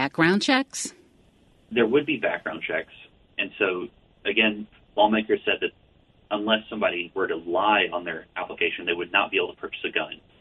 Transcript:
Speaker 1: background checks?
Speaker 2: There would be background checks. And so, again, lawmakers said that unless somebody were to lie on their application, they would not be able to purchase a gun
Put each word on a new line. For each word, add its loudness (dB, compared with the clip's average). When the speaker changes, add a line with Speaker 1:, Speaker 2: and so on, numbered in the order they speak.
Speaker 1:
background 4
checks? 0
Speaker 2:
There 4
would 4
be -2
background -6
checks. -4
And -4
so, 0
again, 2
lawmakers 4
said 0
that -4
unless 0
somebody -2
were 0
to -6
lie 2
on -4
their -8
application, -4
they 0
would -6
not 0
be 0
able 0
to -20
purchase -10
a -2
gun -6